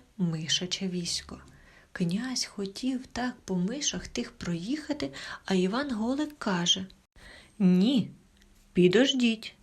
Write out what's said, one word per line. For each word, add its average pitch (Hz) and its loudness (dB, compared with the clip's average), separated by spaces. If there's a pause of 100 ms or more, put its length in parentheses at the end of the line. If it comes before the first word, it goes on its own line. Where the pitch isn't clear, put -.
(180)
мишаче 175 -2
військо. - -6 (540)
Князь 226 -2
хотів 240 -6
так 247 -6 (100)
по 185 -4
мишах 190 -4
тих - -6
проїхати, 262 -4 (320)
а 196 0
Іван 214 0
Голик 262 -2
каже: 185 0 (720)
Ні, 190 6 (640)
"Підождіть, 226 4